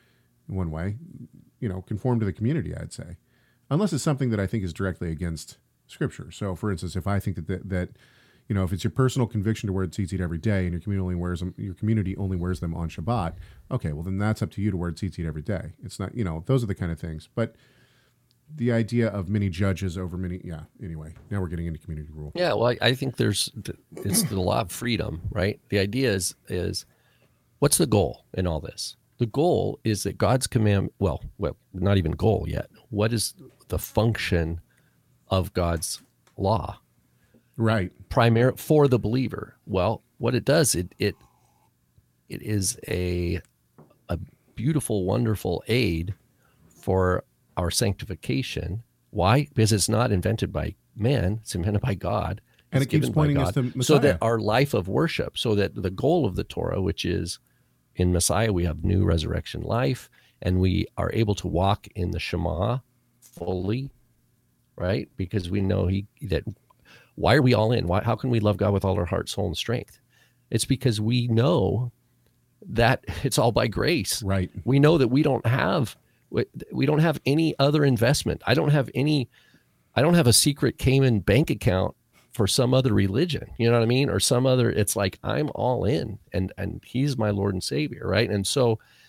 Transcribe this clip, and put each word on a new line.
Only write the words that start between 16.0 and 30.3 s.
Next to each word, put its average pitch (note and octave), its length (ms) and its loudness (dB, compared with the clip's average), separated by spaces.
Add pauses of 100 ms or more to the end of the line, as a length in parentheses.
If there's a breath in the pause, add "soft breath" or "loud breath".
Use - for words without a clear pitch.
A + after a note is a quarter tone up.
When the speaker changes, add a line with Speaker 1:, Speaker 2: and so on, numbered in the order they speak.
Speaker 1:
you A#2 120 -4
know, E2+ 220 -6
those C3 160 2
are A2 40 -4
the F#2+ 80 -2
kind F2 160 -4
of D#2+ 80 -6
things. D#2+ 340 -12
But A2+ 220 -4 (1000 soft breath)
the A#2+ 160 0
idea A#2 380 2
of G2 180 -4
many G2+ 220 0
judges F#2 480 -2
over F2+ 200 -8
many, F#2 240 -6
yeah, D#2+ 200 -12 (200)
anyway, E2 320 -12 (160)
now G2+ 120 -4
we're F2 80 -4
getting E2+ 160 -6
into D#2+ 140 -6
community D2+ 340 -12
rule. D2+ 200 -12
Speaker 2:
Yeah, E3+ 200 0
well, A2 140 2
I, B2 120 0
I A#2+ 140 2
think C3 240 -6
there's, G#2+ 340 0 (100)
th-, - 160 -10 (200)
it's C#3 260 -2
the A2 160 -2
law F#2+ 220 0
of F#2 100 -6
freedom, A#2 500 -4 (100)
right? F#2+ 360 -2
The G2+ 120 2
idea G#2+ 340 0
is, F#2 200 -2 (140)
is F#2 380 -4 (760 soft breath)
what's - 180 2
the E3+ 80 4
goal G2+ 380 2 (100)
in F#2 140 0
all D#2 140 -2
this? - 340 -12 (220)
The B2 80 0
goal A2 580 0
is A2 200 0
that F#2 140 -4
God's A#2+ 300 2